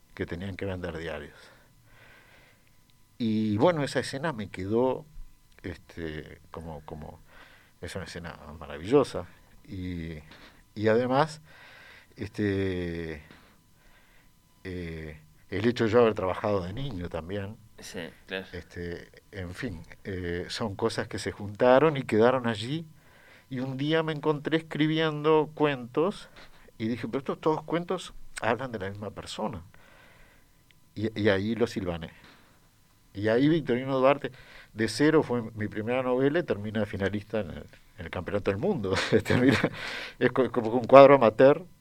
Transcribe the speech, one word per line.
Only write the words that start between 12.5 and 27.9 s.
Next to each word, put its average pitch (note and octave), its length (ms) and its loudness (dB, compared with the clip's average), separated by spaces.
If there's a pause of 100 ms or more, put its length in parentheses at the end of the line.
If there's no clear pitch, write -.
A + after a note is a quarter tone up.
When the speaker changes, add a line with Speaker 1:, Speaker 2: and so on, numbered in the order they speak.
Speaker 1:
eh, E2 560 -10 (300)
el G2 160 -2
hecho A#2+ 180 2
de G#2+ 60 2
yo A#2+ 100 6
haber A2 140 4
trabajado F#2 500 -2
de F2+ 80 -8
niño F2 360 -8
también. G2 480 -8 (220)
Speaker 2:
Sí, - 220 -14 (260)
claro. F#2+ 260 -10
Speaker 1:
Este, - 580 -12 (200)
en F2+ 240 -12
fin, F#2 280 -10 (220)
eh, F2+ 440 -6
son G#2+ 260 -6
cosas A2 340 -4
que G#2+ 100 -8
se G2+ 120 -6
juntaron B2+ 640 4
y A#2+ 60 -4
quedaron A#2+ 440 4
allí. A#2+ 400 -4 (640)
Y B2+ 100 -6
un C3 160 -6
día D#3 260 0
me D#3+ 100 -4
encontré D3+ 440 -2
escribiendo D#3 1000 0
cuentos D3 720 -2 (500)
y A2 100 -2
dije, B2 180 -4
"Pero A#2+ 120 -6
estos D#3 220 -6
todos D#3 220 0
cuentos F3 520 -6 (260)